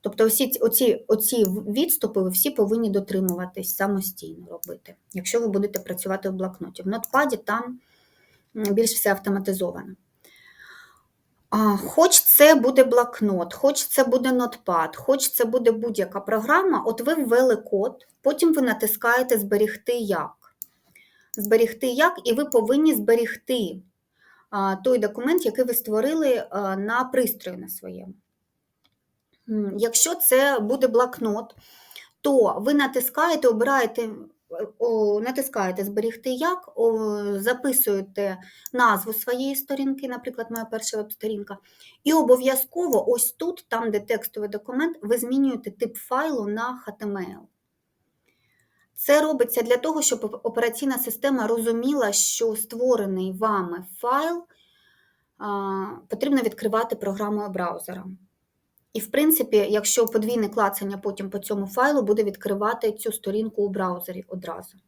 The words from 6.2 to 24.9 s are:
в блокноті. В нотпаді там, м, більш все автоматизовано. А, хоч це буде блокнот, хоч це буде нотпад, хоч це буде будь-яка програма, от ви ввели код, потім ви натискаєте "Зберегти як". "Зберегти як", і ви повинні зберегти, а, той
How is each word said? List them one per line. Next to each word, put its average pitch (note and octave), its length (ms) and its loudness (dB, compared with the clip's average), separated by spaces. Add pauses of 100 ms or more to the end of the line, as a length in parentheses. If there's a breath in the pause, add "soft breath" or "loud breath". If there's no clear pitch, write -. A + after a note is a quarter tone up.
в F#3+ 40 -6
блокноті. F#3 500 -10
В F#3+ 40 -4
нотпаді A#3+ 500 0
там, A#3+ 420 -6 (760 soft breath)
м, A3 80 -6 (100)
більш A3+ 180 2
все - 200 0
автоматизовано. F#3+ 840 -4 (1500 loud breath)
А, G#3+ 280 2
хоч - 440 6
це D4+ 340 10
буде C4 280 6
блокнот, A3 680 2
хоч - 320 0
це - 180 2
буде B3 280 2
нотпад, A#3 640 0
хоч C4+ 340 0
це - 160 0
буде A#3 260 2
будь-яка G#3 480 -4
програма, B3+ 680 2
от A3+ 160 -2
ви C#4+ 120 2
ввели B3+ 420 4
код, - 520 -4 (140)
потім D4+ 320 2
ви C#4+ 80 2
натискаєте A#3 760 0
"Зберегти G#3 560 0
як". G3 380 -2 (1080 loud breath)
"Зберегти A3+ 500 2
як", D4 260 4 (100)
і A#3+ 100 0
ви C#4+ 120 0
повинні C#4 500 4
зберегти, A3 840 0 (680 soft breath)
а, G3 260 -2
той B3 240 2